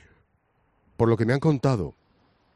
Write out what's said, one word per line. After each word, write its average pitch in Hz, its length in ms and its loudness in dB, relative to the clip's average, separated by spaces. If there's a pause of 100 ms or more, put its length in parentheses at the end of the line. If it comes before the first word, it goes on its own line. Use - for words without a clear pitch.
(960)
Por 113 120 2
lo 113 80 2
que 110 100 -2
me 123 60 0
han 139 80 -2
contado, 131 560 -2 (600)